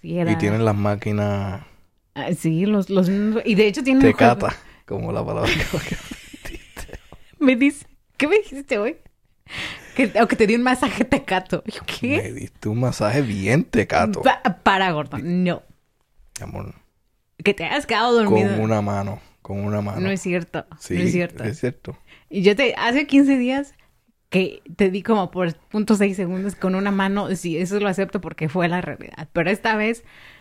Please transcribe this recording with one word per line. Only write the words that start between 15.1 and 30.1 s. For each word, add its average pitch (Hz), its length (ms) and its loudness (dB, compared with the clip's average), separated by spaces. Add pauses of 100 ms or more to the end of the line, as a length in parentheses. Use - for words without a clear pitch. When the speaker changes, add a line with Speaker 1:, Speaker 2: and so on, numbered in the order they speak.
Speaker 2:
Di- - 60 -8
Speaker 1:
no. 175 380 -2 (760)
Speaker 2:
Mi - 60 -12
amor. - 300 -12 (680)
Speaker 1:
Que 202 120 2
te 165 100 -8
hayas 285 220 -2
quedado 233 280 2
dormido. 208 360 4
Speaker 2:
Con 104 100 0
una 110 220 2
mano, 101 380 -4 (220)
con 98 220 -8
una 104 160 -2
mano. 202 200 -4
Speaker 1:
No 190 100 -2
es 196 120 -4
cierto, 175 440 -6 (120)
Speaker 2:
Sí, - 160 -8
Speaker 1:
no 175 80 0
es 180 100 2
cierto. 170 320 -4
Speaker 2:
es 113 160 -6
cierto. - 380 -6 (300)
Speaker 1:
Y 196 140 -4
yo 202 140 6
te, 277 200 0
hace 262 300 0
quince 277 320 6
días 262 360 -2 (560)
que 185 320 -2 (140)
te 196 140 2
di 190 120 -4
como 196 300 0
por 175 220 -2
punto 214 420 0
seis 196 200 2
segundos 190 380 -4
con 185 220 -2
una 202 160 0
mano, 196 420 0
sí, 170 240 -4
eso 185 220 -2
lo 208 80 0
acepto 190 320 -2
porque 160 280 -6
fue 175 200 0
la 175 120 0
realidad. - 520 -12
Pero 170 180 0
esta 220 240 0
vez, 220 300 -2 (360)